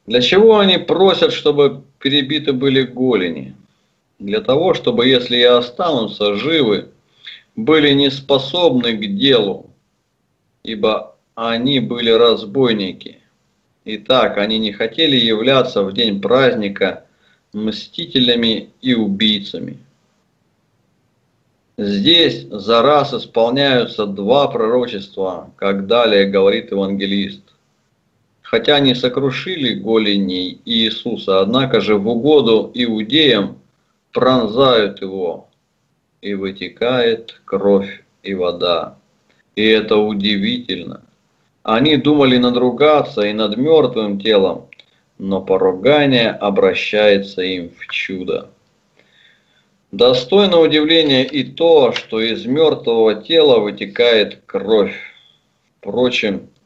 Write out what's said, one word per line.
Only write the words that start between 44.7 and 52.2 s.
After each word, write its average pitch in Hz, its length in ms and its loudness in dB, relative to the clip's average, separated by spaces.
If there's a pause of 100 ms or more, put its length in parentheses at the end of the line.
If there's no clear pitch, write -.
но 95 240 -4
поругание 110 880 2
обращается 98 1120 0
им 90 300 -6
в - 160 -20
чудо. - 640 -8 (1400)
Достойно 165 680 2
удивления 151 640 2
и 131 200 -4
то, 151 480 2
что - 280 -6
из 110 260 -4